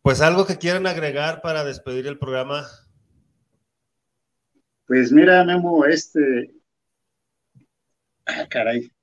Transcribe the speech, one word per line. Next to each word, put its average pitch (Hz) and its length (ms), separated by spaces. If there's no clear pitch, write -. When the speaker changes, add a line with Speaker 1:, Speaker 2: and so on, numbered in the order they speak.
Speaker 1:
pues, 135 220
¿algo 180 240
que 190 100
quieran 180 300
agregar 160 560
para 156 220
despedir 131 420
el 143 120
programa? 139 480
Speaker 2:
Pues 127 260
mira, 180 320
Memo, 175 400
este, 143 640
ah, - 220
caray, 120 420